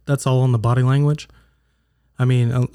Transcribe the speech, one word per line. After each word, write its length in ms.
that's 200
all 160
on 100
the 60
body 240
language. 460
I 60
mean, 280
a-, 220